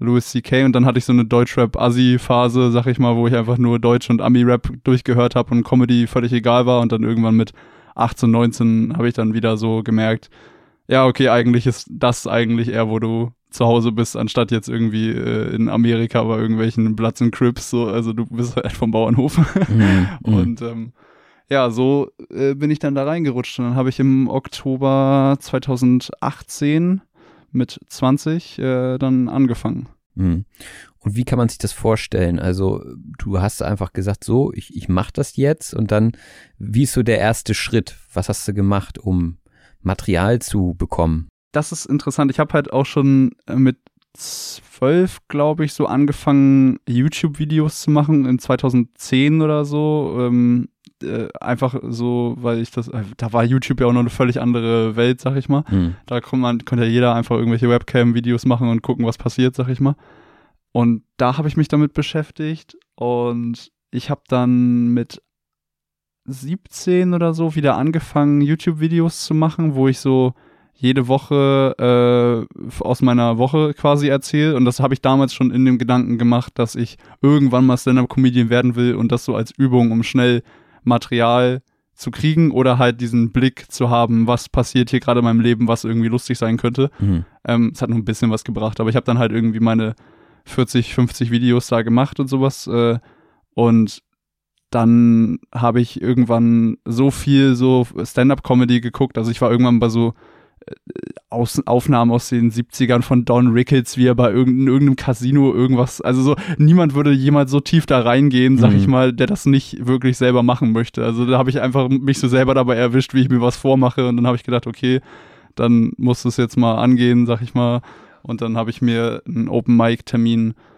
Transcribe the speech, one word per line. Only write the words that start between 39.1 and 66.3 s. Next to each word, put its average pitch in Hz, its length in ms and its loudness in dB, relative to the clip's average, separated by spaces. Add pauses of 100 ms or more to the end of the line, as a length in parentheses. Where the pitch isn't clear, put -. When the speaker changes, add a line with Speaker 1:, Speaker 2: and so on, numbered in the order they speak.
Speaker 2:
Material 95 560 0
zu 92 400 -4
bekommen? 82 500 -2 (260)
Speaker 1:
Das 151 160 -4
ist 165 140 -10
interessant. 139 460 -2
Ich - 80 -4
hab 151 160 -2
halt 147 180 -2
auch 135 140 0
schon, 135 460 2 (140)
äh, - 100 -6
mit 131 200 2 (380)
zwölf, - 1040 -4 (100)
glaub 151 320 -2
ich, 151 140 -4
so 151 120 -2
angefangen, 139 920 2 (100)
YouTube-Videos 151 920 -2
zu - 80 -2
machen 147 340 2
in 127 140 0
zweitausendzehn 131 1040 0
oder 151 240 0
so. 147 520 -4
Ähm, 123 500 0 (340)
äh, 113 260 -8 (120)
einfach 123 340 -4 (140)
so, 120 500 -4
weil 120 220 -4
ich 113 100 -8
das, 117 180 -8
äh, 107 140 -8 (160)
da 113 160 -6
war 117 100 2
YouTube 127 360 -2
ja 127 60 2
auch 120 60 2
noch 123 80 2
eine 120 80 0
völlig 123 320 -2
andere 117 560 -2
Welt, 123 240 0
sag 135 160 -4
ich 135 140 -6
mal. 143 200 0
Speaker 2:
Mhm. 90 260 0 (100)
Speaker 1:
Da 120 160 -6
kon-, 131 180 -4
man, 120 240 -2
konnte 117 200 -2
ja 113 60 0
jeder 120 240 2
einfach 117 220 -2
irgendwelche 117 320 0
Webcam-Videos 120 800 0
machen 120 220 0
und 113 140 0
gucken, 120 220 -4
was 113 140 -4
passiert, - 360 -2
sag 127 140 -4
ich 127 120 -6
mal. 139 160 0 (760)
Und 117 320 0 (160)
da 127 180 0
hab 156 80 -4
ich 151 140 -2
mich 151 100 0
damit 151 240 0
beschäftigt 156 840 -8 (160)
und 120 760 -4 (200)
ich - 180 -8
hab - 200 -8
dann 123 600 2
mit 117 320 -2 (1040)
siebzehn 180 920 -4